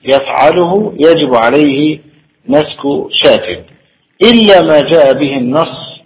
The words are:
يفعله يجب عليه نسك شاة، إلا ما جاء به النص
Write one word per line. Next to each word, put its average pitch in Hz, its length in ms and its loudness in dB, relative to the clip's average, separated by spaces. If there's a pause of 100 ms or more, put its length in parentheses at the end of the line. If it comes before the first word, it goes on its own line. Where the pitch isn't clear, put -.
يفعله 170 920 -2
يجب 147 380 2
عليه 143 640 0 (500)
نسك 147 320 -2 (420)
شاة، 107 420 -2 (580)
إلا 214 380 4
ما 156 180 2
جاء 143 340 2
به 135 240 -4
النص 135 680 -6